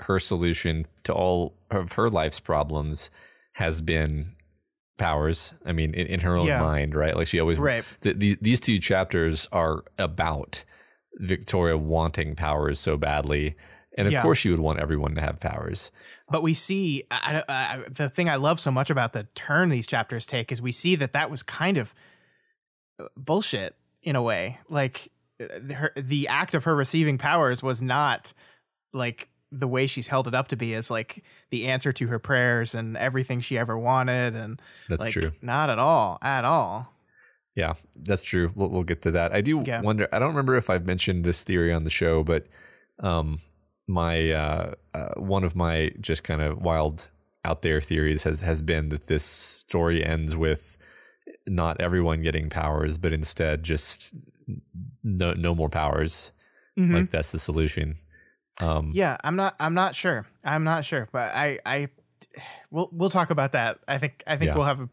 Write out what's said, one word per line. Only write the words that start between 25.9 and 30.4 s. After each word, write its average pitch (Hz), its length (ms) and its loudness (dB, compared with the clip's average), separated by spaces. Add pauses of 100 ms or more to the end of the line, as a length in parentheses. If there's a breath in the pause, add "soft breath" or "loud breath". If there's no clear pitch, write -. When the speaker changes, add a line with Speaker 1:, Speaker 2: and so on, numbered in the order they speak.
Speaker 2:
the 139 320 -2
act 151 260 0
of 151 120 0
her 165 100 4
receiving 147 420 2
powers 143 460 2
was 127 180 -2
not, 131 520 0 (600 soft breath)
like, 120 360 -6 (220)
the 135 160 -4
way 131 200 2
she's 127 200 -4
held 131 200 0
it 120 80 -2
up 117 140 0